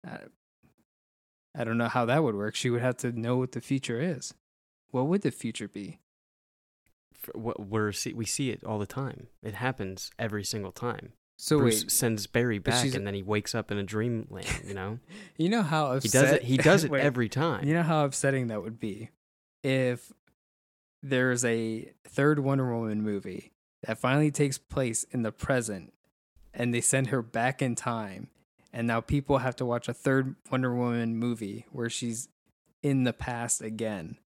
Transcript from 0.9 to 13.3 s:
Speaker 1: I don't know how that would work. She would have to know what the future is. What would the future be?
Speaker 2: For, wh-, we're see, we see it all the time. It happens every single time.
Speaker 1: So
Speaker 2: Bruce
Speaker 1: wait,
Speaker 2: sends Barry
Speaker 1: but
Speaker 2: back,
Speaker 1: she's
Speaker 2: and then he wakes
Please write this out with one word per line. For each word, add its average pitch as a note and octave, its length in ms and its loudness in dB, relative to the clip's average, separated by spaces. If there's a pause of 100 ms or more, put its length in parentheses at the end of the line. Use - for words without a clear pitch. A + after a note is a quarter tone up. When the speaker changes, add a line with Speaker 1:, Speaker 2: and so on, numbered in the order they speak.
Speaker 1:
I C3 60 -2
don't A2+ 140 0
know A#2 120 0
how B2 160 2
that C#3 180 4
would A2+ 120 0
work. G#2 200 -4
She C3 140 0
would A#2+ 120 0
have B2+ 160 0
to B2 140 -4
know A#2+ 260 0
what B2+ 140 -2
the A#2 100 -8
future B2+ 380 -4
is. E3 340 -4 (580)
What C3 160 0
would F#3+ 160 2
the C3 80 2
future A2 360 -8
be? F#2+ 320 -12 (1120)
Speaker 2:
For, - 200 -18
wh-, A2+ 260 -6
we're G#2 320 -2
see, - 220 -6
we A2+ 120 -4
see C3+ 240 -2
it - 140 -6
all G#2+ 160 -2
the G#2 80 -2
time. - 400 -8 (160)
It G#2 120 -8
happens A2 600 -6
every G#2+ 260 -4
single G2+ 280 -6
time. - 420 -8 (240)
Speaker 1:
So - 220 2
Speaker 2:
Bruce A2+ 240 4
Speaker 1:
wait, - 80 -4
Speaker 2:
sends A2+ 360 2
Barry A#2 320 2
Speaker 1:
but G2 120 -2
Speaker 2:
back, B2 120 4
Speaker 1:
she's C3 120 0
Speaker 2:
and G2+ 100 -2
then G2+ 80 -2
he G2 80 -4
wakes G#2 320 0